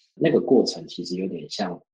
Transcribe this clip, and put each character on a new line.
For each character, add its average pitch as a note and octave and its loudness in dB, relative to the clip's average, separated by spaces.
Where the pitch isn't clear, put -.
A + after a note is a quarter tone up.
那 D#2+ 2
个 - 4
过 - 6
程 - -8
其 F2 -12
实 F2+ -6
有 F#2 -4
点 E2+ -10
像 F2+ -8